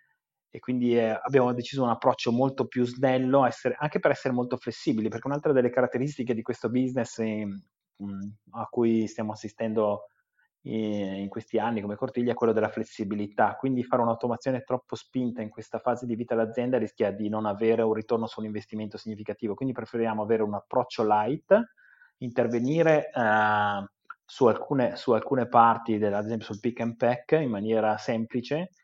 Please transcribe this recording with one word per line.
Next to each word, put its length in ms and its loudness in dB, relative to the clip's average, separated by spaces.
e 100 -14
quindi, 360 0
eh, 140 4
abbiamo 420 2
deciso 300 -4
un 60 2
approccio 420 0
molto 360 0
più 200 0
snello, 580 2
essere, 340 -2
anche 200 -2
per 140 4
essere 200 -2
molto 240 -2
flessibili, 520 -2
perché 180 -6
un'altra 260 0
delle 180 6
caratteristiche 640 -2
di 80 -4
questo 280 -4
business, 480 -2
ehm, 420 -4
mm, 180 -8
a 180 -8
cui 380 2
stiamo 240 -6
assistendo, 720 -2
eh, 580 -4
in 80 -4
questi 300 -6
anni 220 0
come 160 -6
Cortiglia 360 -2
è 20 0
quello 180 2
della 160 2
flessibilità, 880 -2
quindi 260 -2
fare 200 0
un'automazione 600 -2
troppo 320 -6
spinta 480 -6
in 80 -8
questa 300 -10
fase 260 -2
di 80 -2
vita 220 -2
dell'azienda 420 0
rischia 320 0
di 180 -4
non 180 -2
avere 360 2
un 100 2
ritorno 360 -2
su 100 -12
un 80 -6
investimento 500 -8
significativo, 580 -6
quindi 200 -4
preferiamo 480 -2
avere 220 2
un 100 -2
approccio 500 -2
light, 480 2
intervenire, 920 2
eh, 760 2
su 200 2
alcune, 500 2
su 160 0
alcune 340 2
parti 520 6
della, 200 2
ad 60 -2
esempio 220 -4
sul 140 -10
pick 200 -4
and 160 -4
pack 360 0
in 180 2
maniera 480 0
semplice, 720 -4